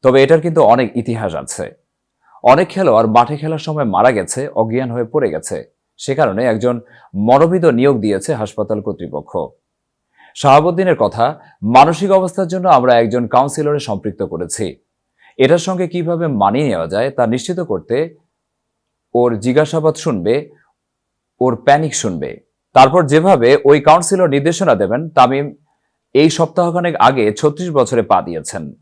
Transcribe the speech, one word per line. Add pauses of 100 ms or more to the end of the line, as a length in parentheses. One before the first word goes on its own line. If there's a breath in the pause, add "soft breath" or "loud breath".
তবে
এটার
কিন্তু
অনেক (140)
ইতিহাস
আছে। (760 soft breath)
অনেক
খেলোয়াড়
মাঠে
খেলার
সময়
মারা
গেছে,
অজ্ঞান
হয়ে
পড়ে
গেছে। (420)
সে
কারণে
একজন (380 soft breath)
মনোবিদ
নিয়োগ
দিয়েছে
হাসপাতাল
কর্তৃপক্ষ। (1040 soft breath)
শাহাবুদ্দিনের
কথা, (380 soft breath)
মানসিক
অবস্থার
জন্য
আমরা
একজন
কাউন্সিলরে
সম্পৃক্ত
করেছি। (760 soft breath)
এটার
সঙ্গে
কিভাবে
মানিয়ে
নেওয়া
যায়
তা (100)
নিশ্চিত
করতে (1160)
ওর (100)
জিজ্ঞাসাবাদ
শুনবে, (1040 soft breath)
ওর (120)
প্যানিক
শুনবে। (460)
তারপর (100)
যেভাবে (200)
ওই (100)
কাউন্সিলর
নির্দেশনা
দেবেন,
তামিম (680)
এই
সপ্তাহখানেক (120)
আগে (140)
ছত্রিশ
বছরে
পা
দিয়েছেন। (180)